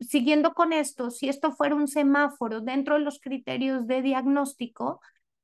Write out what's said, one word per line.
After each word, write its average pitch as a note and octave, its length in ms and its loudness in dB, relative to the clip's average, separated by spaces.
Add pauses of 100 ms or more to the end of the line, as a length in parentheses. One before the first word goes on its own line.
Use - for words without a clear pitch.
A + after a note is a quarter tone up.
siguiendo D4 540 2
con E4+ 180 2
esto, C#4+ 380 -2
si B3 180 -6
esto C#4 240 -2
fuera D4 220 0
un D4 140 0
semáforo C#4 760 0
dentro C#4 320 -2
de D4+ 60 4
los C#4+ 200 -4
criterios B3+ 640 -4
de B3+ 140 0
diagnóstico, C4+ 1040 -2 (420)